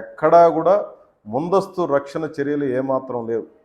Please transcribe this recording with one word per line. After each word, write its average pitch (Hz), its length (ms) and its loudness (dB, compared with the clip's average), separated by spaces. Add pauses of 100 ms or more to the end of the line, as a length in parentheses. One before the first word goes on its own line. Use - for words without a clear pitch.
ఎక్కడా 160 420 4 (140)
కూడా 165 180 2 (520)
ముందస్తు 175 540 -2 (140)
రక్షణ 143 300 -4 (120)
చర్యలు 143 300 -2 (140)
ఏమాత్రం 131 500 -4
లేవు. 113 160 -4 (180)